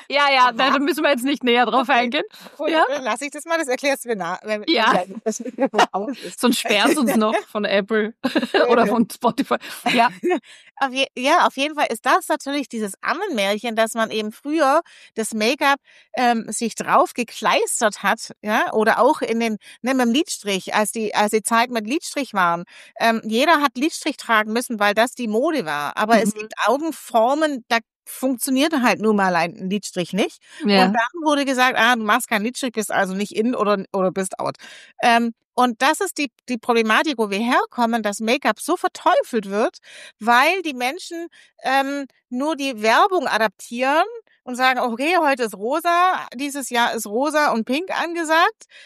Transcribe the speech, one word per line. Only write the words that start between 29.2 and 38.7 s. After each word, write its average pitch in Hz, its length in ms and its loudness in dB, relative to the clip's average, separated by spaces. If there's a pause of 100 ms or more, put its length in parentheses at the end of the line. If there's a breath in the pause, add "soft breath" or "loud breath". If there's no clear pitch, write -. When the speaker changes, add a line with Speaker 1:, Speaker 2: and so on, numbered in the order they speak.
Speaker 2:
ein 165 180 -2 (160)
Lidstrich 190 420 -4
nicht. 240 300 -2 (220 loud breath)
Speaker 1:
Ja. 196 200 6
Speaker 2:
Und 196 100 2
dann 247 280 -2
wurde 285 220 2
gesagt, 262 340 2
„Ah, 233 160 4
du 226 80 -2
machst 214 260 0
keinen 208 160 0
Lidstrich, 254 280 -4
bist 214 180 -4
also 190 240 0
nicht 202 220 -6
in 233 180 0
oder, 202 380 0
oder 185 180 0
bist 185 300 -6
out.“ 139 160 -4 (460 loud breath)
Ähm, 233 300 4 (220)
und 247 280 2
das 302 180 2
ist 381 180 -6
die, 294 120 -2 (180)
die 247 100 -4
Problematik, 233 600 2
wo 214 120 -2
wir 196 80 -2
herkommen, 233 640 0
dass 208 180 -4
Make-up 226 400 0
so 349 160 -2